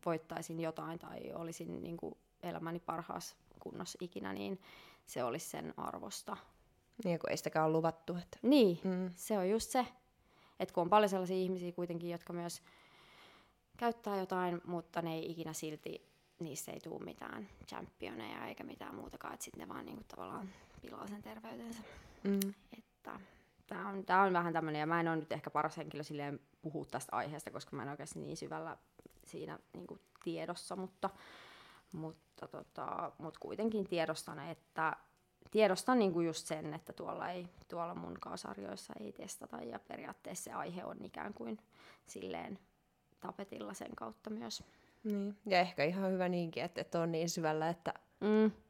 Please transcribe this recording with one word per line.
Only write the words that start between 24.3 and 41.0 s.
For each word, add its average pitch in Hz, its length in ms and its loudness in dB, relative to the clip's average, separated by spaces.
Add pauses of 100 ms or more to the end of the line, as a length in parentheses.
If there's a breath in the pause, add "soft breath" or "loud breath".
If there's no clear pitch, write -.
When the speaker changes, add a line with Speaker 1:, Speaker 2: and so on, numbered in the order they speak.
Speaker 1:
vähän 175 200 4
tämmönen, 156 280 2
ja 151 60 2
mä 170 140 6
en 170 80 6
oo 165 60 4
nyt 156 180 0
ehkä - 180 -4
paras 156 260 2
henkilö 151 260 -6
silleen 143 380 -4 (220)
puhua 156 280 -4
tästä - 260 -2
aiheesta, 143 340 -2
koska - 260 -10
mä 135 60 -4
en 131 60 -4
oikeasti 147 300 -8
niin 151 180 -6
syvällä 160 400 -6 (480)
siinä 156 340 -10 (140)
niinku - 260 -12 (260)
tiedossa, 170 520 -4
mutta, 185 340 -4 (840 loud breath)
mutta - 560 -10
tota, - 680 -4
mut 160 200 -10
kuitenkin 214 500 0
tiedostan, 165 500 0
että, 160 580 -2 (540)
tiedostan 214 480 6
niinku 185 220 6
just 165 260 2
sen, 156 280 -2
että - 180 -10
tuolla - 380 -4
ei, 180 160 -6 (220)
tuolla 170 260 -2
munkaan 170 440 -6
sarjoissa 202 600 -8
ei 208 120 -8
testata, - 500 -10
ja 233 160 -8
periaatteessa - 680 -10
se - 80 -10
aihe 175 320 -6
on - 200 -8